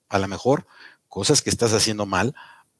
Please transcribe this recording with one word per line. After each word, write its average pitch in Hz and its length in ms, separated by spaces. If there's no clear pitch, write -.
A 101 120
lo 95 100
mejor 131 360
cosas 107 320
que - 80
estás 104 240
haciendo 104 320
mal 98 280